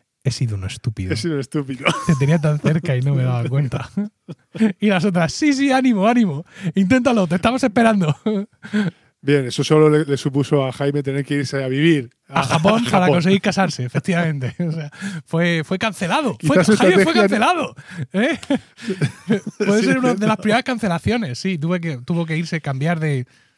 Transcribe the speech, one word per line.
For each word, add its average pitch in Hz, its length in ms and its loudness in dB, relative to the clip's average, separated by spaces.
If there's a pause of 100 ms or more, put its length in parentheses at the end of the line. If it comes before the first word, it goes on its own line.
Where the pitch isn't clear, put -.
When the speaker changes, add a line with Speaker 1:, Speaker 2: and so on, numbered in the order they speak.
(240)
Speaker 1:
he 123 80 0
sido 113 240 -4
un 98 100 -6
estúpido". 95 480 -6
Speaker 2:
He - 40 -4
sido 165 180 -2
un 139 60 -2
estúpido. 135 440 -6
<laughs> - 220 -2
Speaker 1:
Te 170 80 4
tenía 143 240 2
tan 151 200 0
cerca 151 360 0
y 127 60 -2
no 139 140 0
me 131 80 0
daba 120 260 -2
cuenta. 131 460 -2
<laughs> - 40 -4 (800)
Y 208 80 0
las 185 160 2
otras, 175 300 0
"Sí, 302 200 0
sí, 277 180 0
ánimo, 254 360 2
ánimo. 202 380 2 (300)
Inténtalo, 214 520 2
te 156 80 -2
estamos 233 260 0
esperando". 214 640 2
<laughs> - 1000 -6
Speaker 2:
Bien, 139 260 2
eso 131 180 -4
solo 156 240 6
le, 151 160 2
le 139 120 -2
supuso 139 480 0
a 127 60 -4
Jaime 143 320 -2
tener 139 220 -4
que 143 100 -6
irse 139 280 -4
a 131 40 -4
vivir 139 420 2 (200)
Speaker 1:
A 135 100 -2
Speaker 2:
a, 139 40 2
Speaker 1:
Japón 180 440 2
Speaker 2:
a - 40 -4
Speaker 1:
para 202 140 6
Speaker 2:
Japón. 147 100 4
Speaker 1:
conseguir 185 260 2
casarse, 185 420 -2
efectivamente. 147 720 -2
<laughs> 175 100 -4
O 165 60 -2
sea, 156 200 -8 (340)
fue, 165 400 0
fue 185 120 -4
cancelado. 214 640 -4
Fue, 170 160 2
Speaker 2:
Quizás 175 100 4
su 208 100 6
Speaker 1:
Jaime 190 260 6
fue 254 100 2
Speaker 2:
estrategia - 80 4 (180)
Speaker 1:
cancelado. 294 360 0 (380)
¿Eh? 247 240 0 (100)
<laughs> - 1160 -4
Puede 202 160 2
Speaker 2:
Sí, - 60 0
Speaker 1:
ser 262 100 2
una 254 120 0
de 240 40 2
las 202 60 -4
Speaker 2:
cierto. 214 240 0
Speaker 1:
primeras 220 200 2
cancelaciones, 208 760 -2
sí. 190 180 -4
Tuve 170 240 -2
que, 165 160 -6
tuvo 165 280 -4
que 160 120 -4
irse, 165 240 -6
cambiar 147 380 -2
de, 143 260 -2 (320)